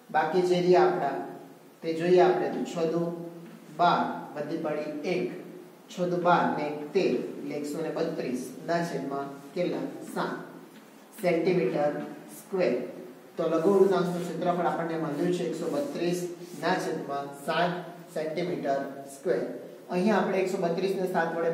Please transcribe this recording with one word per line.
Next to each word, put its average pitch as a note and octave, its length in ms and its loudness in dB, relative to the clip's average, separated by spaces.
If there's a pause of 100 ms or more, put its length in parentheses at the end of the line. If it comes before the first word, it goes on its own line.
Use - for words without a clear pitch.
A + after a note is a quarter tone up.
બાકી D#3 320 2
જે F3 200 4
રહ્યા F3 220 8
આપણા, C3+ 340 2 (640)
તે E3 120 -2
જોઈએ F3 280 6
આપણે - 280 4
તો - 140 -4
છ - 120 -6 (160)
દુ E3+ 100 0 (760)
બાર, E3+ 260 6 (320)
વધી D3+ 220 -4
પડી - 340 -4 (220)
એક, - 180 -2 (580)
છ - 60 -18 (160)
દુ E3+ 60 0
બાર E3+ 260 4 (140)
ને D3+ 100 -2
એક D3+ 100 -6 (160)
તેર, E3+ 200 4
એટલે C#3+ 420 -4
એકસો D3 260 -6
ને D#3+ 80 -4
બત્રીસ C3 540 -4 (240)
ના E3+ 160 2
છેદમાં C#3 440 -4 (280)
કેટલા? F3 300 0 (280)
સાત - 200 -2 (880)
સેન્ટીમીટર E3 720 4 (460)
સ્ક્વેર. F3 340 0 (640)
તો E3+ 80 -2
લઘુ E3 260 2
વૃત્તાંશનું F3 540 6
ક્ષેત્રફળ F3 460 0
આપણને E3 280 -2
મળ્યું D#3+ 360 0
છે F3 160 0
એકસો - 160 -4
બત્રીસ D#3+ 540 -2 (420)
ના E3 140 2
છેદમાં C#3+ 520 -4 (180)
સાત E3+ 260 2 (420)
સેન્ટીમીટર D3+ 680 -2 (360)
સ્ક્વેર. D#3 260 0 (500)
અહીંયા F#3+ 260 4
આપણે F#3+ 200 2
એકસો F3+ 200 0
બત્રીસ F3+ 380 0
ને F#3 120 0
સાત E3+ 280 0
વડે E3 180 0